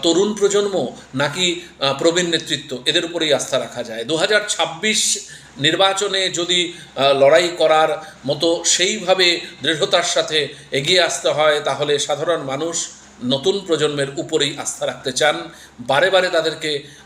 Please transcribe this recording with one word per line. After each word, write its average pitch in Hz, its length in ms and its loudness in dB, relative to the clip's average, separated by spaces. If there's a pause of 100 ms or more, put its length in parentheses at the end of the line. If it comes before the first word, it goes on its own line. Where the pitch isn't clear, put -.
তরুণ 185 300 2
প্রজন্ম 196 540 0 (280)
নাকি, 170 460 -2 (180)
আহ, 139 200 0
প্রবীণ 170 260 2
নেতৃত্ব, 156 600 -4
এদের 165 200 0
উপরেই 160 280 0
আস্থা 127 260 0
রাখা 120 240 -8
যায়। 113 220 -8
দু 151 100 -2
হাজার 202 340 2
ছাব্বিশ 170 800 -2 (300)
নির্বাচনে 190 720 2
যদি, 175 440 0 (220)
আহ, 135 160 4
লড়াই 147 460 6
করার 156 480 4 (220)
মতো 165 360 0
সেইভাবে 180 760 2 (220)
দৃঢ়তার 165 420 0
সাথে 151 440 0 (240)
এগিয়ে 160 300 2
আসতে 165 280 0
হয়, 147 300 2
তাহলে 147 400 -2
সাধারণ 156 420 -2
মানুষ 147 480 -6 (340)
নতুন 139 360 0
প্রজন্মের 147 480 -2 (100)
উপরেই 147 400 -2
আস্থা - 280 -8
রাখতে 131 260 -6
চান, 156 380 0 (300)
বারে 135 300 2
বারে 185 200 2
তাদেরকে 156 540 -2 (220)